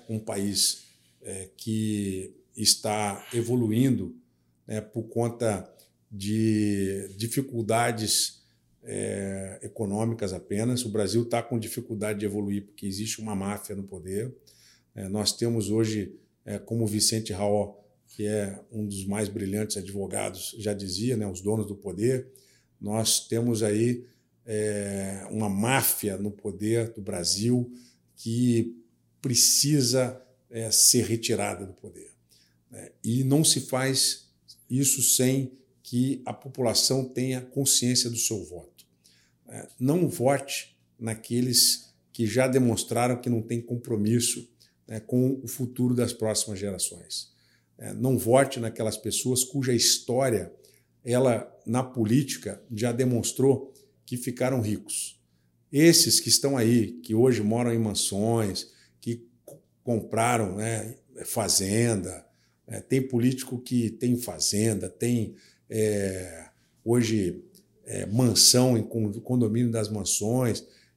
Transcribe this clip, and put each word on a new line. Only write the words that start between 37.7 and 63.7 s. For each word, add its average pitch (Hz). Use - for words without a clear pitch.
do 117
seu 101
voto. 85
É, 110
não 147
vote -
naqueles 117
que 117
já 127
demonstraram 123
que -
não 117
têm 117
compromisso, 120
né, 110
com 127
o 117
futuro 123
das 120
próximas 107
gerações. 92
É, 104
não 120
vote 127
naquelas 110
pessoas 123
cuja 131
história, 117
ela, 120
na 117
política, 117
já 117
demonstrou 123
que 123
ficaram 127
ricos. -
Esses 160
que -
estão 139
aí, 113
que 110
hoje 117
moram 117
em 113
mansões, 107
que -
c-, -
compraram, 113
né, 110
fazenda, 98
né, 101
tem 135
político 127
que 120